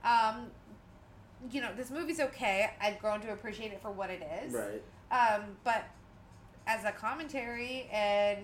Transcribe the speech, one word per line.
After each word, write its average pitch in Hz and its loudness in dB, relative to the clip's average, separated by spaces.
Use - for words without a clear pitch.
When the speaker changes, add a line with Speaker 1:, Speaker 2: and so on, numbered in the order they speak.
Speaker 1:
Um, 233 6
you 269 -2
know, 233 -2
this 247 -6
movie's 311 -2
okay. 220 2
I've 208 0
grown 208 0
to 220 -6
appreciate 214 -8
it 190 -10
for 220 -8
what 196 -4
it 175 -6
is. - -6
Speaker 2:
Right. 107 -2
Speaker 1:
Um, 208 4
but 226 2
as 214 0
a 208 0
commentary 254 -4
and 202 4